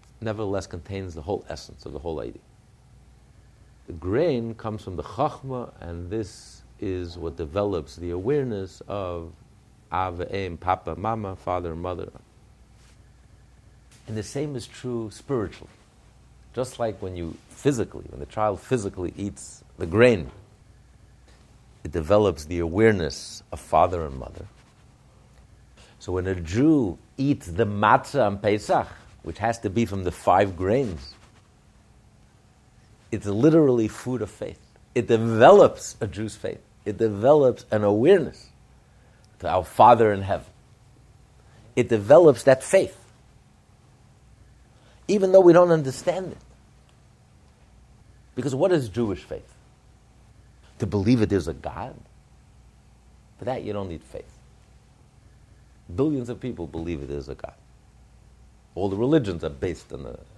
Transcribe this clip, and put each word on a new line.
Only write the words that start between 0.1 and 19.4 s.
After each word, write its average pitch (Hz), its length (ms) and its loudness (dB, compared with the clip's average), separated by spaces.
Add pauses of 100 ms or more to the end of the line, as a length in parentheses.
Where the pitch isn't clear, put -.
nevertheless 104 460 -6
contains 92 480 -12
the 78 80 -14
whole 92 260 -6
essence - 380 -16
of 67 80 -14
the 71 40 -10
whole 78 220 -8
idea. 58 220 -14 (1400)
The 87 80 -14
grain 113 600 -4
comes 110 300 -10
from 92 120 -12
the 76 60 -8
Chachma, 131 800 -8
and 85 300 -12
this - 520 -12 (160)
is 90 380 -8
what 82 200 -10
develops 85 600 -4
the 87 140 -10
awareness 101 760 -6
of 87 460 -8 (580)
Av, 90 300 -4 (100)
Em, 92 280 -8
Papa, 90 380 -4
Mama, 104 380 -6
father, 90 400 -6
mother. 87 360 -10 (2000)
And 110 100 -8
the 107 60 -6
same 143 320 -8
is 113 120 -10
true 117 440 -10
spiritually. - 600 -8 (840)
Just 127 240 -8
like 113 220 -6
when 92 160 -10
you 85 220 -10 (100)
physically, - 640 -4
when 65 100 -16
the 73 60 -12
child 107 340 -4
physically 98 560 -6
eats - 480 -12 (140)